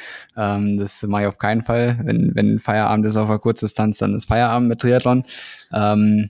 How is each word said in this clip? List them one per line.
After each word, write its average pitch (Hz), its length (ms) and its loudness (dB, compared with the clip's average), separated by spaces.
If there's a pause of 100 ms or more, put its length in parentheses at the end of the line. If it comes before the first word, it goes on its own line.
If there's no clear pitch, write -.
(380)
Ähm, 104 400 0
das 101 240 -6
mache 104 200 -2
ich 101 60 0
auf 98 80 -4
keinen 110 240 0
Fall. 120 420 0
Wenn, 110 320 0
wenn 107 260 2
Feierabend 107 440 0
ist 107 120 0
auf 107 120 2
der 107 120 0
Kurzdistanz, 107 580 -2
dann 101 160 0
ist 104 100 -4
Feierabend 117 460 0
mit 113 100 -2
Triathlon. 127 440 2 (460)
Ähm, 104 580 2